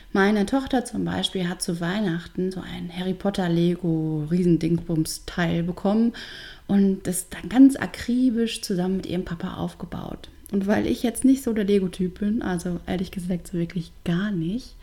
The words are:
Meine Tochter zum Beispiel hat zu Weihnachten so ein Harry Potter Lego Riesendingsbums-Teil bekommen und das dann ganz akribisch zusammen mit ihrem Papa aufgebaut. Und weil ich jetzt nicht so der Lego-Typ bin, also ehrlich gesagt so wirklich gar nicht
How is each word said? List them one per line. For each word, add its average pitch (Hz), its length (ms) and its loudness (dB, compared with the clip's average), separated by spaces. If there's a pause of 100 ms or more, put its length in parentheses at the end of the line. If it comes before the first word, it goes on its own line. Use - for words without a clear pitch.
(140)
Meine 202 340 4
Tochter 262 360 0
zum 196 220 -4
Beispiel 185 420 -2
hat 180 140 -6
zu 170 180 -4
Weihnachten 180 720 -2
so 185 80 -8
ein 175 320 -10
Harry 180 220 -4
Potter 196 360 0
Lego 165 840 0
Riesendingsbums-Teil 170 1300 2
bekommen 202 520 0 (520)
und 196 400 4
das 180 240 -4
dann - 180 -12
ganz 269 300 8
akribisch 233 840 0
zusammen 185 340 0
mit 165 80 -6
ihrem 185 200 -4
Papa 180 320 -8
aufgebaut. - 720 -8 (220)
Und 196 140 0
weil 208 220 2
ich 247 160 0
jetzt 233 200 0
nicht 262 200 6
so 226 100 0
der 214 120 2
Lego-Typ 185 540 2
bin, 214 220 0
also 175 460 -2
ehrlich 185 240 -2
gesagt 180 380 -6
so 175 100 -4
wirklich 170 320 -4 (140)
gar 180 260 0
nicht 185 520 -4